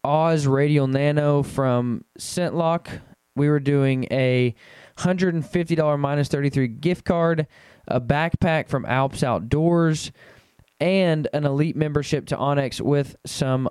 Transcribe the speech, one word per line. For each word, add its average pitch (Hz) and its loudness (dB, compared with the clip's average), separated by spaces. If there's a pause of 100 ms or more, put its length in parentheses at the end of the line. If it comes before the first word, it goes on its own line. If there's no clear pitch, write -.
Oz 156 2
Radial 139 2
Nano 147 2
from 123 -2 (120)
Scentlock. 165 -2 (480)
We 143 2
were 151 2
doing 135 0
a 127 2 (440)
hundred 180 0
and 160 -2
fifty 170 -2
dollar 151 0
minus 143 0
thirty-three 139 0
gift 170 -2
card, 165 0 (440)
a 127 0
backpack 156 0
from 131 -4
Alps 135 -2
Outdoors, 151 0 (640)
and 170 2
an 147 -2
elite 143 0
membership 147 -2
to 143 -4
onX 139 -2
with 143 0
some 131 -2